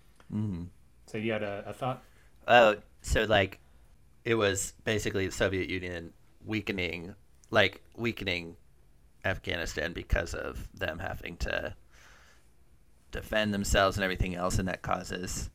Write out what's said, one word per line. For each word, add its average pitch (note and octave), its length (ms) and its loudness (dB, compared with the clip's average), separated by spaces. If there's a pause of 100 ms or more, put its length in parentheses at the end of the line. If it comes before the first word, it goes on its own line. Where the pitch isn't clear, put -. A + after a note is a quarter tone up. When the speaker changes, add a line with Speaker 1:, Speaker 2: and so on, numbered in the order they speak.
(340)
Speaker 1:
Mm-hmm. G2+ 300 -4 (420)
Speaker 2:
So - 120 -8
you A2 140 -2
had G#2 120 -2
a, G2+ 240 -6
a G#2 40 -8
thought? B2+ 300 -6 (460)
Speaker 1:
Oh, A#2 260 10 (280)
so, A#2+ 220 2
like, G2+ 360 4 (640)
it A#2 100 2
was G2+ 480 2
basically G#2 440 0
the F2+ 60 -4
Soviet G2 360 0
Union F2 440 -6 (320)
weakening, F#2 720 -4 (360)
like, G#2 300 4 (160)
weakening F2+ 600 -4 (680)
Afghanistan E2+ 680 -4
because F#2 420 -2
of - 400 -8
them E2 240 -6
having - 380 -8
to - 400 -4 (1400)
defend G#2+ 420 0
themselves G2 420 4
and G2+ 60 -2
everything F#2 320 0
else, F#2 240 0
and F#2+ 80 0
that - 160 -6
causes - 720 -6